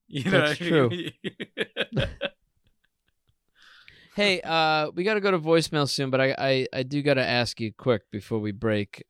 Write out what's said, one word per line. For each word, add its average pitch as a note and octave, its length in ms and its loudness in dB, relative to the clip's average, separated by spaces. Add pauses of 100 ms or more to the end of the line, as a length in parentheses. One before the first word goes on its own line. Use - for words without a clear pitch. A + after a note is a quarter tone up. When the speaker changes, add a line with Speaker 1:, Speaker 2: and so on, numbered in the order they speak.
Speaker 1:
You C#3 160 -8
know F#3 80 0
Speaker 2:
That's D3+ 280 2
Speaker 1:
what E3+ 140 -2
I C#3 140 6
mean? E3+ 240 -4 (840)
Speaker 2:
true. F#3+ 160 0
Speaker 1:
<laughs> - 60 -12 (2000)
Speaker 2:
Hey, G3 280 2
uh, D#3 520 2
we F3 80 -2
gotta G#3+ 180 0
go G3 80 2
to F#3 80 2
voicemail D#3 500 2
soon, C3+ 220 -2
but C3 100 2
I, C3 200 2
I, C3 340 2
I C3 100 -4
do C#3 200 -4
gotta C3+ 200 2
ask A#2 360 0
you A2 120 -4
quick - 380 -2
before G#2+ 300 -6
we G#2+ 120 -4
break. G#2 580 -2